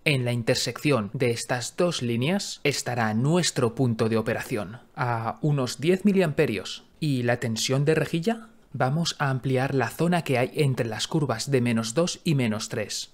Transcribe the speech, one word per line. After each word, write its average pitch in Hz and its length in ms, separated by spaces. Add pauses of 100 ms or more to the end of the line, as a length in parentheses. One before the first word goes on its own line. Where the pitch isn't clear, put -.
En 135 200
la 120 80
intersección 120 800
de 127 160
estas 117 460
dos 180 240
líneas 123 640
estará 120 520
nuestro 135 600
punto 117 340
de 110 100
operación, 107 600 (160)
a 117 480
unos 139 380
diez 175 240
miliamperios. 156 800 (160)
¿Y 135 240
la 120 140
tensión 131 460
de 160 120
rejilla? 165 520 (260)
Vamos 139 440
a 143 100
ampliar 131 460
la 120 160
zona 170 340
que 127 140
hay 127 160
entre 131 320
las 110 200
curvas 135 440
de 131 100
menos 113 320
dos 170 320
y 165 100
menos 110 360
tres. - 440